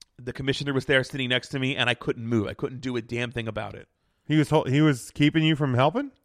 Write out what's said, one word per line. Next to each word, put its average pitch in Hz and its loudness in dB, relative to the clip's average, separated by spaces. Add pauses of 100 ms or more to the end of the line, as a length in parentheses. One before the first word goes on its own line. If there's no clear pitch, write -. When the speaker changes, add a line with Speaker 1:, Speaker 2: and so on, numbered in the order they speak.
(160)
Speaker 1:
the 123 -10
commissioner 139 -2
was 131 -2
there 131 4
sitting 131 -6
next 127 -2
to 139 -6
me, 131 -2
and 123 0
I - 4
couldn't 117 -6
move. 113 2
I 120 -8
couldn't 127 -8
do 123 -4
a 117 -4
damn 120 -6
thing 113 -6
about 107 -8
it. - -18 (360)
Speaker 2:
He 156 2
was 147 4
hol-, 151 4
he 135 2
was 151 2
keeping 151 2
you 160 4
from 139 0
helping? 175 0 (120)